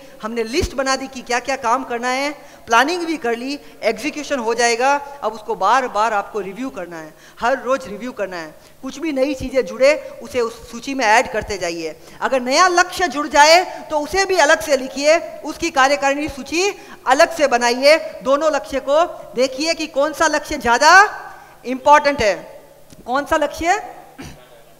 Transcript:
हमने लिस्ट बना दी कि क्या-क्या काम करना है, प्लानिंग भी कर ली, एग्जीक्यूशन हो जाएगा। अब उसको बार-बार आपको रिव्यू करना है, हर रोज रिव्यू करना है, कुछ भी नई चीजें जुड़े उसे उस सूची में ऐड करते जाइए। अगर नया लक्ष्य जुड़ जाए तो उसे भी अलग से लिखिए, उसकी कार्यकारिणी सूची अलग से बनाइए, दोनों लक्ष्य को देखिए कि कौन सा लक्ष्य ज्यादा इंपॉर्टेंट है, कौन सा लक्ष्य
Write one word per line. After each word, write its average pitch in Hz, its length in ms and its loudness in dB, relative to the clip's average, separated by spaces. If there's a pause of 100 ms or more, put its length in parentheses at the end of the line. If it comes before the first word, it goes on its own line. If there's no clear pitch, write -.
(220)
हमने 226 220 -4
लिस्ट 226 300 -4
बना 269 220 0
दी 262 120 -10
कि 247 140 -14
क्या-क्या 247 340 -4
काम 247 280 -2
करना 240 240 -6
है, 269 240 -2 (340)
प्लानिंग 294 400 2
भी 320 100 -4
कर 233 200 -4
ली, 269 240 -8 (220)
एग्जीक्यूशन 269 560 -4
हो 233 160 -2
जाएगा। 240 420 2
अब 247 360 -8
उसको 226 220 -8
बार-बार 220 580 0
आपको 202 280 -4
रिव्यू 196 300 -10
करना 175 260 -12
है, 156 180 -16 (260)
हर 247 220 0
रोज 262 260 -4
रिव्यू 208 240 -10
करना 190 240 -8
है, 156 180 -10 (280)
कुछ 262 160 -12
भी 311 140 -4
नई 269 220 0
चीजें 262 320 -2
जुड़े 262 560 0
उसे 240 180 -4
उस 226 300 -6
सूची 233 240 -8
में 262 100 -2
ऐड 226 280 4
करते 208 260 -6
जाइए। 170 420 -6 (200)
अगर 254 200 0
नया 285 280 4
लक्ष्य 359 400 0
जुड़ 294 200 -6
जाए 311 520 6 (100)
तो 302 100 0
उसे 359 240 0
भी 370 120 0
अलग 311 240 4
से 302 160 0
लिखिए, 277 420 2
उसकी - 520 -8
कार्यकारिणी 277 580 2
सूची 349 460 -4 (320)
अलग 302 300 4
से 302 100 2
बनाइए, 247 500 4 (260)
दोनों 294 300 2
लक्ष्य 269 280 -4
को 285 240 2 (300)
देखिए 269 400 -2
कि 320 120 -6
कौन 285 260 -2
सा 320 140 2
लक्ष्य 302 320 -2
ज्यादा 302 640 6 (420)
इंपॉर्टेंट 285 580 4
है, 180 400 -2 (440)
कौन 269 180 -2
सा 320 120 0
लक्ष्य 320 640 -2 (800)